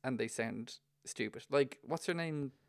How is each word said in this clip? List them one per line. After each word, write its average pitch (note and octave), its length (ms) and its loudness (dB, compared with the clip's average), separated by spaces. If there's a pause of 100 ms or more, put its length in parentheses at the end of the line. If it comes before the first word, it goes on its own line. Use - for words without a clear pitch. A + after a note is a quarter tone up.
and B2+ 140 0
they A2+ 100 2
sound A2+ 500 -4 (260)
stupid. A2 460 -4
Like, C#3 320 4
what's D#3+ 240 -2
her F3 80 2
name? D3+ 380 0 (160)